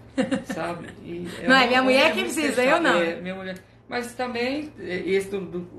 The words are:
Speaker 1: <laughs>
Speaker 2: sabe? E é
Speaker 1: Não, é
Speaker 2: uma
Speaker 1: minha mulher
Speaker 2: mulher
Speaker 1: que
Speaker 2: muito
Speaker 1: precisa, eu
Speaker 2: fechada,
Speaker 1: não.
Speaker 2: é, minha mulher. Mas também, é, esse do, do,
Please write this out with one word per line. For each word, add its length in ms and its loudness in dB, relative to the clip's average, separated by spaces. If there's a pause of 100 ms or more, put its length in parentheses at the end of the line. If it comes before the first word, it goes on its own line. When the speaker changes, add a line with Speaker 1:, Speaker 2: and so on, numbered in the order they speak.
(160)
Speaker 1:
<laughs> 400 -2
Speaker 2:
sabe? 320 -6 (160)
E 240 -10 (160)
é 40 0
Speaker 1:
Não, 80 8
é 40 8
Speaker 2:
uma 80 6
Speaker 1:
minha 160 4
mulher 0 -
Speaker 2:
mulher 300 6
Speaker 1:
que 80 0
Speaker 2:
muito 120 -2
Speaker 1:
precisa, 280 0
eu 40 4
Speaker 2:
fechada, 140 6 (140)
Speaker 1:
não. 80 4
Speaker 2:
é, 200 0
minha 140 -6
mulher. 220 -10 (320)
Mas 240 -6
também, 560 -4 (100)
é, 260 -6
esse 240 0
do, 100 -4
do, 200 -8 (200)